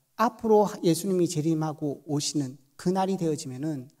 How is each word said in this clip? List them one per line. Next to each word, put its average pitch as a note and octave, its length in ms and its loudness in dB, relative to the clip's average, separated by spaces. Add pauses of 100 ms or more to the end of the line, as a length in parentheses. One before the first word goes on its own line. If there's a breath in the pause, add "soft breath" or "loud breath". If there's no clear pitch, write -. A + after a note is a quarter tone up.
(180)
앞으로 A3 500 4 (160)
예수님이 F3 440 2
재림하고 D#3 760 -2
오시는 C#3+ 520 -4 (180)
그날이 F#3+ 420 0
되어지면은 C#3+ 720 -6 (120)